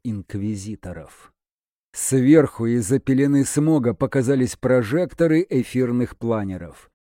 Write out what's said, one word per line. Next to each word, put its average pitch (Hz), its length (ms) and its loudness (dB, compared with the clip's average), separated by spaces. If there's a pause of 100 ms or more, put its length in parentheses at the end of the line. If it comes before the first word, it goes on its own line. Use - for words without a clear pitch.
инквизиторов. 101 1300 -10 (580)
Сверху 131 760 2
из-за 120 320 0
пелены 139 440 2
смога 147 500 0
показались 131 600 0
прожекторы 156 920 0
эфирных 127 680 -2
планеров. 98 720 -6 (180)